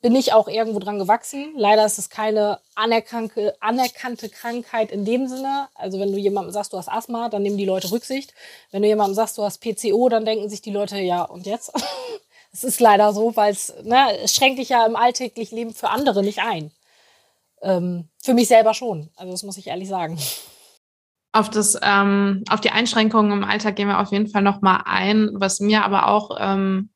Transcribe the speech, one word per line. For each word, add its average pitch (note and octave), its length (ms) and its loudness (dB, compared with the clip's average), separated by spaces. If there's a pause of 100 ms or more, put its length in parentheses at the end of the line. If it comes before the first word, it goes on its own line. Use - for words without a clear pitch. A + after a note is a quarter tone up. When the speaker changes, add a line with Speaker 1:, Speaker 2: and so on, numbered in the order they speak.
Speaker 1:
bin A#3+ 140 4
ich C4 180 2
auch G#3+ 160 6
irgendwo A3 300 -2
dran G3+ 200 -6
gewachsen. A#3 580 -2
Leider G#3+ 280 6
ist G#3 140 0
es G3 100 -10
keine G#3+ 500 0 (160)
anerkannte, A3+ 840 -2
anerkannte A#3+ 680 -4
Krankheit A#3 600 -6
in G3+ 140 -4
dem B3+ 240 0
Sinne. C4+ 460 -6
Also F#3+ 260 -8
wenn G3+ 100 -2
du G3 80 -2
jemandem G3 340 -2
sagst, G3+ 200 -6
du F#3+ 60 -8
hast E3+ 100 -12
Asthma, A3+ 400 -6
dann G#3 140 -4
nehmen G3+ 160 -2
die G3 60 -2
Leute F#3+ 260 -2
Rücksicht. C4 420 -6 (380)
Wenn G3 120 -4
du G#3 60 4
jemandem G#3 260 2
sagst, G#3+ 220 -2
du A3 60 -6
hast G3+ 160 -6
P A3+ 160 -6
C G#3 180 -2
O, A#3+ 160 4
dann A3+ 160 2
denken G#3+ 240 -2
sich G3+ 140 -12
die G#3+ 80 -12
Leute, G3+ 280 -4
ja, F3 240 0
und F3+ 220 -10
jetzt? G3+ 340 -8
<laughs> - 40 -6 (760)
Es - 60 -12
ist B3 160 -4
leider G#3 340 6
so, A3 220 -2
weil's, G#3 480 -2
ne, A#3+ 400 2
es - 100 -2
schränkt C4+ 280 2
dich B3+ 80 -6
ja A#3 180 4
im A3+ 80 2
alltäglichen A#3 640 -2
Leben A3+ 160 -8
für - 140 -6
andere G#3+ 340 0
nicht G3+ 160 -2
ein. F3+ 320 -4 (920)
Ähm, F3+ 460 -2 (140)
für C4 100 2
mich A#3+ 140 4
selber A3 280 6
schon. F3 420 -8
Also F#3 160 -14
das F3+ 100 -10
muss G3 140 -12
ich F#3+ 100 -16
ehrlich F#3 220 -8
sagen. F3 280 -4 (1160)
Speaker 2:
Auf G#3+ 180 2
das, G#3 320 0
ähm, G3+ 680 2
auf G#3+ 120 2
die - 100 0
Einschränkungen A3 640 2
im G3+ 100 0
Alltag G#3 320 -2
gehen G3+ 140 -2
wir G3 100 2
auf G3+ 140 -2
jeden G#3 160 0
Fall G#3 140 0
noch G3+ 180 2
mal F#3+ 240 4
ein. G#3 480 2
Was G3 260 -2
mir G#3 260 2
aber G3 220 2
auch, G#3 320 2
ähm, G3 580 -2